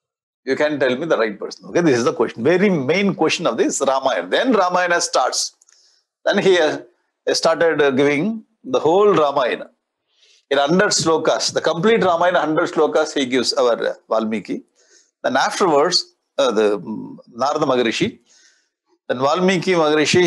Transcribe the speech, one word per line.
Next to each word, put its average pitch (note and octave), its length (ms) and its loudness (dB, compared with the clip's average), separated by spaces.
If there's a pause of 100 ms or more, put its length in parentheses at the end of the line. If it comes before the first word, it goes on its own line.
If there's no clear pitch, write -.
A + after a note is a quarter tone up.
(440)
You C3 120 -4
can D3+ 240 -2
tell B2+ 180 0
me D#3 80 -8
the D#3 180 0
right G#2+ 140 -4
person. - 320 -12
Okay, C#3 120 0
this C#3+ 180 2
is A#2 60 0
the D3+ 80 0
question. A2+ 300 -4
Very F3+ 260 2
main F3 440 0
question D#3+ 320 -2
of A#2 120 -2
this C4 220 -2
Ramayana. C3 480 -2
Then F#3 260 0
Ramayana F3+ 460 2
starts. C#3 560 -2 (720)
Then F#3+ 140 0
he, F3+ 180 4
uh, D3 220 0 (540)
started, E3 460 2
uh, C#3+ 120 2
giving D3 520 0 (200)
the B2+ 160 -2
whole G3 340 4
Ramayana. C#3 560 0 (800)
In C#3 80 0
hundred F3 320 2 (120)
slokas, D#3+ 520 0
the - 80 -2
complete F3+ 420 0
Ramayana, F3 360 2
hundred D#3 320 -2
slokas, D3+ 420 0
he C#3 140 -2
gives A#2+ 260 0
our, A#2+ 240 2 (120)
uh, A2 40 -4 (160)
Valmiki. A2 540 -4 (600)
Then B2+ 140 -2
afterwards, E3 600 2 (420)
uh, C3+ 100 2
the, G#2+ 280 2
um, G#2 420 -12 (220)
Narada D3 300 -2
Maharishi, B2 380 0 (960)
then B2 120 -4
Valmiki F3+ 540 0
Maharishi, D#3 540 2